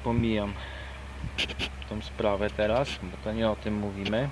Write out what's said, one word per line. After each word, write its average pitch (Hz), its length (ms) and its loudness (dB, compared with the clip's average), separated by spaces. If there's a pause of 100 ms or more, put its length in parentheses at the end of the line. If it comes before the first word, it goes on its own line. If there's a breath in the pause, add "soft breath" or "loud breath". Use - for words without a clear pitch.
pomijam 113 500 4 (1300 loud breath)
tą 107 140 -4
sprawę 104 480 2
teraz, 110 380 4 (140)
bo 92 220 -6
to 107 80 -2
nie 113 180 4
o 104 60 2
tym 107 180 -2
mówimy. 104 580 0